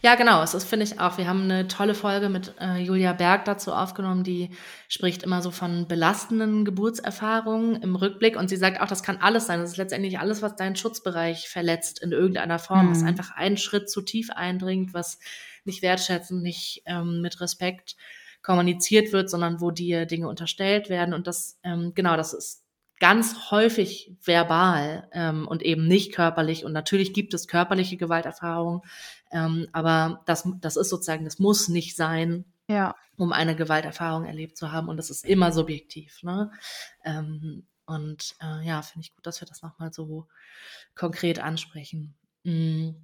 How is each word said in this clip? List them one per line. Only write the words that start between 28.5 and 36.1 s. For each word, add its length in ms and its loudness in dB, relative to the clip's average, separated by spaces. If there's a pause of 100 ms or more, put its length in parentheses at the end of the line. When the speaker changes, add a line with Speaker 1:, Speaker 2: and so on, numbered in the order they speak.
Speaker 1:
ähm, 400 -2
aber 540 2
das, 220 0 (120)
das 160 -4
ist 140 0
sozusagen, 340 -4
das 160 -10
muss 300 4
nicht 260 -2
sein, 480 0 (240)
Speaker 2:
Ja. 280 0 (220)
Speaker 1:
um 140 0
eine 240 0
Gewalterfahrung 720 -2
erlebt 320 -12
zu 160 -8
haben. 160 -4
Und 80 -6
das 120 -8
ist 160 -12
immer 280 6
subjektiv, 720 -6